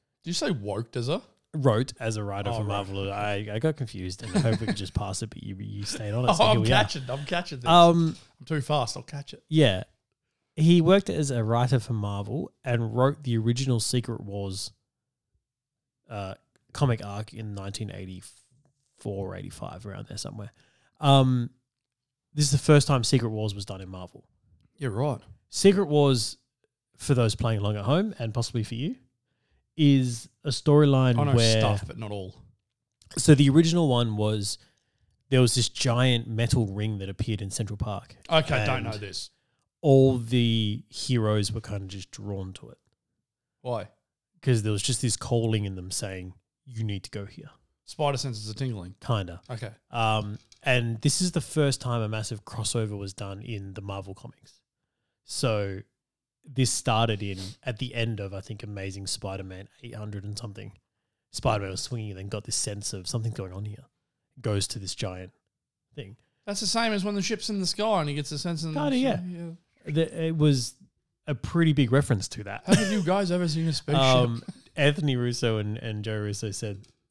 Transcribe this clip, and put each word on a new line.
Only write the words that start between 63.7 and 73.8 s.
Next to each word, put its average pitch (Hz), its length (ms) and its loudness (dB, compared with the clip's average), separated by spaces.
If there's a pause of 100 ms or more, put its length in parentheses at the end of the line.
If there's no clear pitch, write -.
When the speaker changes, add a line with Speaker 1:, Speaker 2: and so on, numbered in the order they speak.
Speaker 2:
Goes 104 280 -2
to - 100 -8
this 98 160 -8
giant 92 380 -8 (640)
thing. 98 220 -16 (300)
Speaker 1:
That's 202 140 -6
the 220 60 -2
same 220 260 0
as 196 120 -2
when 208 100 -2
the 196 80 -2
ship's 214 280 -4
in 202 100 -4
the 180 60 -2
sky 208 340 0
and 151 80 -2
he 143 60 -4
gets 143 180 -6
a 147 60 -6
sense 165 260 -6
of 160 100 -6
Speaker 2:
Kinda, 285 220 0
yeah. 247 320 0
Speaker 1:
yeah. 170 220 -10 (420)
Speaker 2:
The, 160 340 0
it 165 100 -2
was 143 380 2 (520)
a 151 80 -2
pretty 165 380 2
big 131 200 4
reference 131 360 2
to - 160 -10
that. 98 220 -10
Speaker 1:
Have 196 240 4
you 208 120 0
guys 185 280 0
ever 175 160 0
seen 160 220 0
a 160 40 0
spaceship? 143 280 2